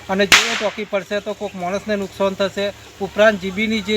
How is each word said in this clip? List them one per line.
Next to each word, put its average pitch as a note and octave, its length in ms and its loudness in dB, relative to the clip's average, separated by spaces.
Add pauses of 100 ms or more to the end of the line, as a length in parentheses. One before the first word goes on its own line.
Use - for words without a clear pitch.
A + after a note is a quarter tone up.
(140)
અને G3+ 180 4
જો - 80 6 (100)
એ A3+ 60 -2
ટોકી G#3 340 -4
પડશે G3+ 300 -2
તો G#3 180 -4
કોઈક G3+ 220 -8
માણસને F#3+ 400 -2
નુકસાન F#3+ 400 0
થશે. G3+ 260 0 (380)
ઉપરાંત G#3 380 4
જી F#3+ 140 -4
બીની G#3+ 300 0
જે G#3+ 100 2